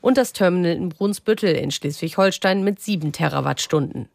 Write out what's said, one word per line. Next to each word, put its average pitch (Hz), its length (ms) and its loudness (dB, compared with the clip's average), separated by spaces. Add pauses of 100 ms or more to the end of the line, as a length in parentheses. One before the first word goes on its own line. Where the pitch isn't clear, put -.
und 262 180 4
das 247 140 0
Terminal 180 400 2
in 180 160 -4
Brunsbüttel 202 640 0
in - 160 -2
Schleswig-Holstein 190 920 0
mit 202 160 0
sieben 156 320 -2
Terawattstunden. 143 1040 -2